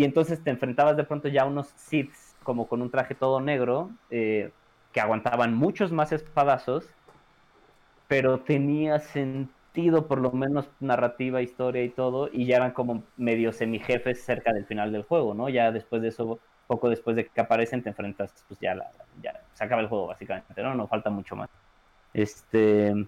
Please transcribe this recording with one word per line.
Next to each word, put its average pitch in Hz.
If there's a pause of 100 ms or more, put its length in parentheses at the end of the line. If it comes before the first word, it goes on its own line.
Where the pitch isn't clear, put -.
y 143
entonces 160
te 151
enfrentabas 139
de 151
pronto 147
ya 139
a 135
unos 143
Siths -
como 120
con 120
un 123
traje 131
todo 131
negro, 139 (200)
eh, 110 (400)
que 123
aguantaban 117
muchos 175
más 156
espadazos, 143 (1200)
pero 131
tenía 151
sentido, 151
por 131
lo 127
menos 139 (100)
narrativa, 127
historia 123
y 123
todo, 127
y 123
ya 123
eran 127
como 120 (120)
medio 113
semijefes 117
cerca 120
del 101
final 107
del 104
juego, 127
¿no? 120
Ya 117
después 113
de 113
eso, 113 (260)
poco 123
después 117
de 113
que -
aparecen, 117
te 113
enfrentas, 101
pues 98
ya, 92
la, - (320)
ya - (180)
se -
acaba 113
el 107
juego, 104
básicamente, 95
¿no? 131
No 113
falta 107
mucho 101
más. 107 (680)
Este, 104 (140)